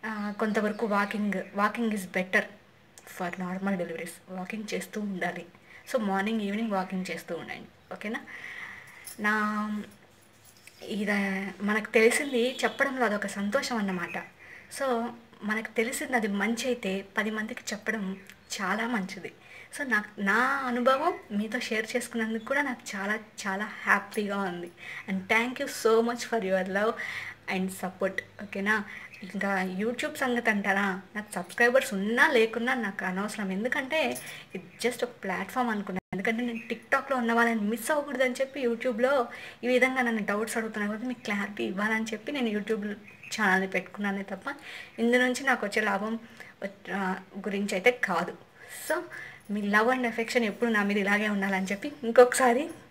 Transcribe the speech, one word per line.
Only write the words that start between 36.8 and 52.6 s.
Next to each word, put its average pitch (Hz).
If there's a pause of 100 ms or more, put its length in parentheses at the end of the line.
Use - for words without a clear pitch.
ఉన్న 233
వాళ్ళని 233
మిస్ 214
అవ్వకూడదని 277
చెప్పి 269
YouTube-లో 240 (380)
ఈ 233
విధంగా 254
నన్ను 226
డౌట్స్ 214
అడుగుతున్నారు 214
కాబట్టి 220
మీకు 240
క్లారిటీ 202
ఇవ్వాలని 220
చెప్పి 220
నేను 254
YouTube 208 (480)
ఛానల్ని 190
పెట్టుకున్నానే 196
తప్ప 196 (440)
ఇందు 233
నుంచి 254
నాకు 247
వచ్చే 214
లాభం, 208 (760)
ఆ, 190 (220)
గురించి 202
అయితే 190
కాదు. 185 (540)
So 349 (480)
మీ 208
love 208
and 254
affection 233
ఎప్పుడు 220
నా 208
మీద 202
ఇలాగే 208
ఉండాలని 196
చెప్పి 202 (120)
ఇంకొకసారి 247 (200)